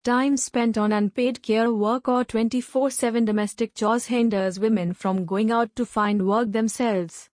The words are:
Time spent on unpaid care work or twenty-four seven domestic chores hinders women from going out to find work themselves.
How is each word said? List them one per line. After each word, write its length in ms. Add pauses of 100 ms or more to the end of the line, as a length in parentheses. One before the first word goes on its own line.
Time 340
spent 400
on 140
unpaid 500
care 280
work 380
or 160
twenty-four 680
seven 360
domestic 480
chores 320
hinders 520
women 360
from 320
going 240
out 260
to 80
find 420
work 260
themselves. 760 (100)